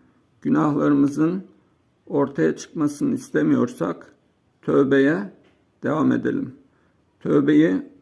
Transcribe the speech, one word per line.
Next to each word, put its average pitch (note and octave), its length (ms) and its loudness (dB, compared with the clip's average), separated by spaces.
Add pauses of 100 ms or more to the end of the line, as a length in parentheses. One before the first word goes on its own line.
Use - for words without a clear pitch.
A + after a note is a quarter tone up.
(420)
günahlarımızın D3 1000 0 (640)
ortaya D3+ 480 -2
çıkmasını D3 600 -4
istemiyorsak B2+ 1000 -2 (460)
tövbeye C#3+ 720 2 (500)
devam C#3 280 0
edelim. - 420 -4 (680)
Tövbeyi D#3 640 2 (200)